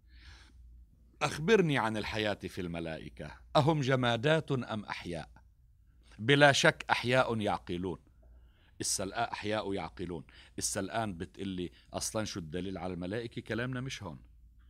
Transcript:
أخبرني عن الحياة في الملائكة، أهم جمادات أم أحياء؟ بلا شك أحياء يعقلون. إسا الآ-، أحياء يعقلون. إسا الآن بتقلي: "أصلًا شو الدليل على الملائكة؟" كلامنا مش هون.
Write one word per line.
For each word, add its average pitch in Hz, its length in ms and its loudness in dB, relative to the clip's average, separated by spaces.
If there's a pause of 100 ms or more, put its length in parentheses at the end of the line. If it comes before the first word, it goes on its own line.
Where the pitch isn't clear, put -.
(1200)
أخبرني 160 560 4
عن 110 180 2
الحياة 107 380 0
في 95 260 -8
الملائكة، 82 720 -6 (260)
أهم 151 240 4
جمادات 131 720 2
أم 110 320 -4
أحياء؟ - 440 -8 (920)
بلا 139 340 8
شك - 380 4
أحياء 120 500 2
يعقلون. 90 580 -2 (840)
إسا - 240 -2
الآ-، 113 280 -2
أحياء 104 400 -2
يعقلون. 85 520 -6 (340)
إسا - 220 -2
الآن 98 340 -4
بتقلي: 90 560 -6 (220)
"أصلًا 107 320 -4
شو 101 160 -8
الدليل 90 380 -6
على 90 160 -6
الملائكة؟" 107 480 -8
كلامنا 123 380 -4
مش 131 220 -8
هون. 78 160 -10 (520)